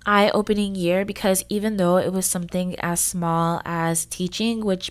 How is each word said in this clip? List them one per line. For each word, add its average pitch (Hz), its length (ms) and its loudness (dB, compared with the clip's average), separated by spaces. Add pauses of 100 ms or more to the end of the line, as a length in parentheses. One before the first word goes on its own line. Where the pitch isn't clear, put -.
eye-opening 208 680 2
year, 185 300 2
because 190 440 0
even 208 280 -2
though 180 220 4
it 180 140 0
was 190 140 0
something 180 540 -4
as 170 180 -2
small 170 680 0
as 165 420 -2
teaching, 214 580 -4
which 185 260 -2